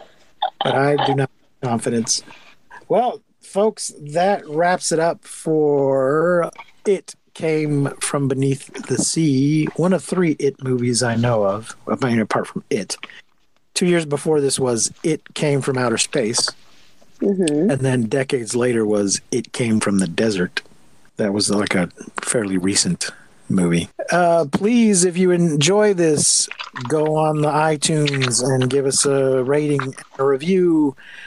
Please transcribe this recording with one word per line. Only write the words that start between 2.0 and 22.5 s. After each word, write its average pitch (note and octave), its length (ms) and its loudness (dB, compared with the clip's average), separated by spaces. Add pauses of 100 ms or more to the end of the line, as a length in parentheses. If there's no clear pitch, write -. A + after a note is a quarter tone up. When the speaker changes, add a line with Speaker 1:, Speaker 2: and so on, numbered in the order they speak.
Speaker 1:
Well, A3 320 0 (200)
folks, - 580 -2
that E3 480 -2
wraps E3+ 460 0
it D#3+ 80 0
up E3 240 -2
for D3+ 1300 2 (360)
It F#3+ 280 0 (200)
Came D3+ 540 0 (120)
From C#3+ 280 -2
Beneath C3+ 440 -2 (160)
the C3 100 -2
Sea, D3+ 680 2 (100)
one F3 180 2
of D#3+ 100 -2
three F3 340 0
It C#3 240 -2
movies B2 400 0
I A#2 140 0
know A#2 280 2
of, G#2 300 -4 (140)
I - 60 -2 (120)
mean, A#2 140 2
apart - 260 -2
from - 240 -10
It. - 260 -4 (800)
Two F3+ 120 0
years E3+ 180 2
before D3 380 0
this C3+ 160 0
was A#2+ 340 -2 (100)
It D#3 320 -4
Came C#3+ 280 0
From C3 160 -2
Outer A#2+ 180 0
Space. A#2+ 540 -2 (680)
Speaker 2:
Mm-hmm. F#3 500 2
Speaker 1:
And C#3+ 100 0
then C3 240 0
decades B2 500 -2
later A#2 300 2
was G2+ 360 0 (100)
It A#2+ 220 -4
Came A2+ 280 0
From G2+ 180 0
the F#2 100 0
Desert. F#2+ 520 -2 (560)
That G#2 160 -2
was, G#2 180 -2
like, G2+ 240 0
a F2 140 0 (320)
fairly G2 380 -2